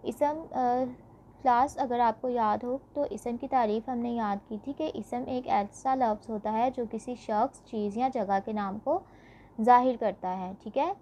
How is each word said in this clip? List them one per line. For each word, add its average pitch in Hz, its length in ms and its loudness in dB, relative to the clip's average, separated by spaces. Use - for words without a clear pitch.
इसम, 302 380 0
अ, 254 340 0
class, 247 340 4
अगर 240 240 -2
आपको 233 280 2
याद 220 360 2
हो 254 160 -4
तो 285 100 0
इसम 240 320 -6
की 269 100 -8
तारीफ़ 233 440 0
हमने 240 200 -4
याद 208 380 -2
की 214 100 -8
थी 269 140 -8
कि 311 140 -4
इसम 247 380 -6
एक 254 220 -6
ऐसा 214 480 0
लफ्ज़ 226 380 0
होता 214 180 -4
है 233 200 2
जो 247 160 -4
किसी 226 300 -8
शख्स, 233 460 -2
चीज़ 208 360 -4
या 254 100 2
जगह 202 320 0
के 220 120 -8
नाम 202 260 -4
को - 240 -2
जाहिर 247 380 6
करता 196 320 -2
है, 185 260 -6
ठीक - 220 -10
है? 330 260 0